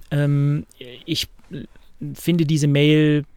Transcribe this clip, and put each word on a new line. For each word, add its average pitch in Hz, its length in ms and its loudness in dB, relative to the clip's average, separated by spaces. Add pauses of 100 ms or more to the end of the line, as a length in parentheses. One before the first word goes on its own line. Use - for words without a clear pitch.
(120)
Ähm, 143 540 0 (400)
ich 160 220 -6 (840)
finde 165 320 0
diese 147 220 2
Mail 147 560 4 (140)